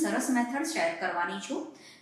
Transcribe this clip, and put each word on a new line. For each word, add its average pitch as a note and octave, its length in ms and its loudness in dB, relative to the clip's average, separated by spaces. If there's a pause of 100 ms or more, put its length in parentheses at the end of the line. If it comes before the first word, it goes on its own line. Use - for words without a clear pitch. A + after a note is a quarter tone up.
સરસ D4+ 340 2
મેથડ B3 360 2
શેર E3+ 160 2 (140)
કરવાની F3+ 440 -2
છું, D4 140 -4 (420)